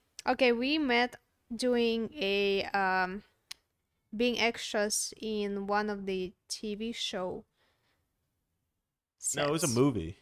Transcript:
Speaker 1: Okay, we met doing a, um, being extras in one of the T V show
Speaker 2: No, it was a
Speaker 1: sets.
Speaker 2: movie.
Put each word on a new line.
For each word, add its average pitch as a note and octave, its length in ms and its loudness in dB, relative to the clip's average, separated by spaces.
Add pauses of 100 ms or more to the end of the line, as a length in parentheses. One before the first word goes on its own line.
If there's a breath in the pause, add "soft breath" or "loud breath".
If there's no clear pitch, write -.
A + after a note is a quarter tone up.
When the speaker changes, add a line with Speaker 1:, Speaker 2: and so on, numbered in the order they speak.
(280)
Speaker 1:
Okay, B3+ 240 4
we B3+ 260 0
met B3 380 2 (400)
doing A#3 600 2
a, G3 500 2
um, F#3 580 0 (920)
being A#3 240 2
extras A3 840 -2
in G3+ 460 -4
one G#3 220 0
of G3+ 160 -6
the F#3 280 -4 (140)
T G#3 280 -6
V A3+ 160 -6
show F#3+ 540 -6 (1900)
Speaker 2:
No, D3 120 2
it D3 40 2
was D#3 120 2
a - 40 2
Speaker 1:
sets. A2+ 80 2
Speaker 2:
movie. A2+ 460 2